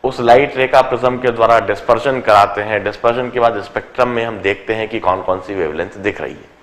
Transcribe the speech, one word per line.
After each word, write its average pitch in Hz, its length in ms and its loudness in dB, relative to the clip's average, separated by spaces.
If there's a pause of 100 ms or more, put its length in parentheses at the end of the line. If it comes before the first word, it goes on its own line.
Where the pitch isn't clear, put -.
उस 131 160 -4
light 127 360 4
रे 131 100 2
का 131 160 4
prism 123 360 0
के 123 120 0
द्वारा 113 280 4
dispersion 113 640 0
कराते 104 400 4
हैं। 104 240 -4
Dispersion 117 460 -2
के 120 100 -4
बाद 113 220 0
spectrum 123 460 -4
में 117 160 -2
हम 110 140 -8
देखते 101 360 -4
हैं 110 140 -4
कि 110 120 -6
कौन 95 220 0
कौन 92 180 -2
सी 101 140 -10
wavelength 85 360 -4
दिख 98 300 -6
रही 67 140 -8
है। - 160 -20 (120)